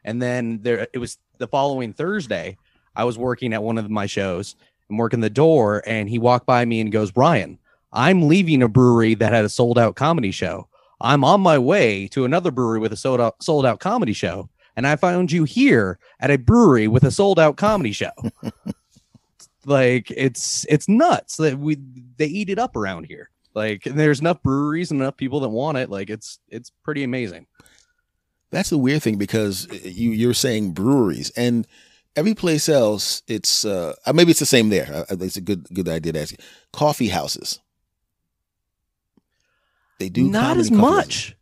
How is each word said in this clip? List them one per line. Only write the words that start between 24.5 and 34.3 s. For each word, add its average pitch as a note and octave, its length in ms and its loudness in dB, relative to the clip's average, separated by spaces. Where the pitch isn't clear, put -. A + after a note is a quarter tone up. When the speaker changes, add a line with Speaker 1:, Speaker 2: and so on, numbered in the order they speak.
Speaker 1:
and C#3+ 120 -4
enough C3 160 -6
people C3+ 240 -6
that B2 80 -4
want C3+ 280 -4
it. B2+ 120 -6
Like, G2 200 -10
it's, - 380 -14
it's - 240 -18
pretty D3 220 -8
amazing. A#2+ 420 -8
Speaker 2:
That's E3+ 180 -4
the E3+ 80 0
weird C#3 260 0
thing A2 140 -2
because, G2+ 520 -4
uh, G#2 140 -14
you, G2+ 280 -4
you're A2+ 220 0
saying A2 380 -2
breweries F#2+ 600 0
and A#2+ 360 -2
every G3 180 0
place E3 360 -2
else, A2 580 0
it's, - 380 -2
uh, F2+ 280 -4
uh, D3+ 80 0
maybe E3+ 180 6